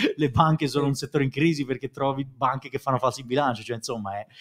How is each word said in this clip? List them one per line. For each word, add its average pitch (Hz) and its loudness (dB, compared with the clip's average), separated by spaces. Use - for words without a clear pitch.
le 151 2
banche 156 4
sono 139 0
un 139 2
settore 139 -2
in 135 0
crisi 143 0
perché 127 -4
trovi 135 -2
banche 131 -4
che 131 -6
fanno 131 0
falsi 131 0
bilanci, 123 0
cioè, 120 -6
insomma, 104 -6
è 107 -10